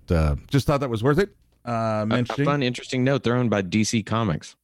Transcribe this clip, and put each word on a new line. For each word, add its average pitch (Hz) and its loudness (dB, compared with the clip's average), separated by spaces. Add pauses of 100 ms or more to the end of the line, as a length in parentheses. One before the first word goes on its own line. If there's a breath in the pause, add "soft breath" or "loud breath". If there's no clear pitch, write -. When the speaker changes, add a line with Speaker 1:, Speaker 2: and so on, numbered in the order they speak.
(120)
Speaker 1:
uh, 78 2 (160)
just 131 0
thought 143 2
that 139 -4
was 113 -4
worth 139 2
it. 202 0 (320)
Uh, 120 -6
Speaker 2:
A, 113 -2
a 107 -2
Speaker 1:
mentioning 117 0
Speaker 2:
fun, 143 0
interesting 127 -2
note: 135 0
they're 117 2
owned 123 2
by 104 2
D 101 0
C 107 -2
Comics. 110 -2